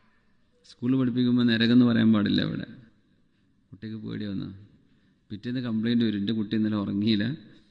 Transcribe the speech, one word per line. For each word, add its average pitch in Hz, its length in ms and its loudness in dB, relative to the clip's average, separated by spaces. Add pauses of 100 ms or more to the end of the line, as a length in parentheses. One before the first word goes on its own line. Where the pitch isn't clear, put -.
(680)
സ്കൂളിൽ 127 300 -4
പഠിപ്പിക്കുമ്പോ 123 440 2
നരകെന്ന് 117 420 6
പറയാൻ 113 280 4
പാടില്ല. 101 280 2
ഇവിടെ - 260 -6 (1040)
കുട്ടിക്ക് 110 240 -14
പേടി 110 300 -10
വന്നാ 98 280 -8 (760)
പിറ്റേന്ന് 123 300 -8
കംപ്ലയിന്റ് 117 460 0
വരും, 104 140 0
"എൻ്റെ 101 140 -2
കുട്ടി 110 220 -4
ഇന്നലെ 107 200 0
ഉറങ്ങിയില്ല, 104 580 0 (380)